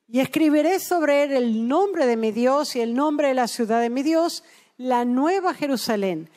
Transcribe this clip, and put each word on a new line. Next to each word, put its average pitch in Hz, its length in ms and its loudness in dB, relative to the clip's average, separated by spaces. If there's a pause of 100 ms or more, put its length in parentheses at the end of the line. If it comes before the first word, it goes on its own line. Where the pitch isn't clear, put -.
Y 233 120 -2
escribiré 302 580 2
sobre 294 460 0
él 277 80 -2
el 233 340 0
nombre 339 380 0
de 233 140 2
mi 220 140 0
Dios 254 440 0
y 247 40 0
el 233 120 -2
nombre 294 360 0
de 262 60 0
la 254 140 0
ciudad 226 320 0
de 233 80 0
mi 247 140 -2
Dios, 330 420 0 (320)
la 247 300 0
nueva 311 480 0
Jerusalén, 202 840 -2